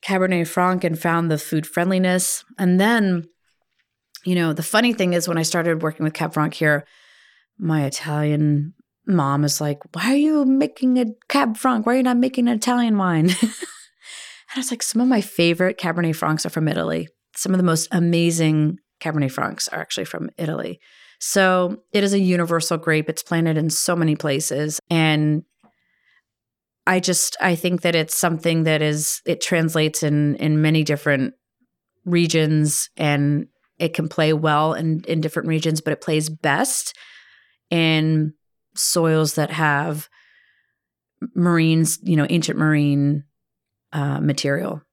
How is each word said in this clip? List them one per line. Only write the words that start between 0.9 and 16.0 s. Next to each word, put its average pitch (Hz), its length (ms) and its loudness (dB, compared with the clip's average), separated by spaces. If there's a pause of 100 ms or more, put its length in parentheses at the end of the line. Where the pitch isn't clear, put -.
found 165 320 0
the 156 80 0
food 156 280 -4
friendliness. 185 760 0 (160)
And 185 220 4
then, 196 460 2 (960)
you 180 100 0
know, 165 200 0
the 160 80 -6
funny 226 320 0
thing 180 180 0
is 175 160 -2
when 170 100 -2
I 165 40 0
started 165 400 0
working 156 220 -4
with 156 100 -2
Cab 160 180 -4
Franc 151 220 -2
here, 147 320 0 (720)
my 156 260 0
Italian 147 880 0 (340)
mom 147 380 2
is 143 160 -2
like, 147 180 -4 (160)
"Why 190 180 -2
are 277 40 2
you 302 280 2
making 262 540 2
a 247 80 0 (220)
Cab 254 280 0
Franc? 240 300 0
Why 240 80 2
are - 20 2
you 262 60 2
not 247 160 2
making 254 300 2
an 240 80 0
Italian 233 400 0
wine?" 180 380 4
<laughs> - 60 -4 (1120)
And - 60 -6
I - 20 -6
was 254 100 -6
like, 233 120 -6
"Some - 200 0
of 247 60 4
my 240 120 4
favorite 170 580 0
Cabernet 170 360 0